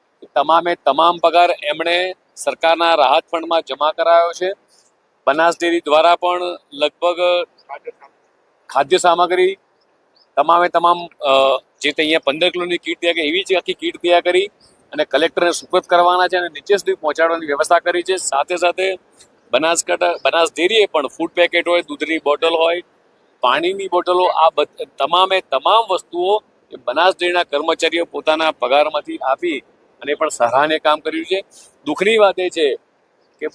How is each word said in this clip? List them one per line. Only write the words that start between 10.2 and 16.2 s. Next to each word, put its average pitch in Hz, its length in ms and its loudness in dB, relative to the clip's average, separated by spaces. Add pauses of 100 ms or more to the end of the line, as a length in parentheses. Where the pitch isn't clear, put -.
તમામે 170 320 2
તમામ, 170 380 0
અ, 135 520 2 (220)
જે 147 120 -2
તે 160 100 -2
અહીંયા 156 160 2
પંદર 160 320 0
કિલોની 175 280 -6
કીટ 165 220 -8
તૈયાર 170 140 0
કરી, 160 140 -2
એવી 180 160 -2
જ 190 120 -2
આખી 175 180 -4
કીટ 170 220 -8
તૈયાર 175 240 2
કરી 180 260 0 (460)
અને 147 120 -4
કલેક્ટરને 165 460 0
સુપરત 170 340 -4
કરવાના 180 440 2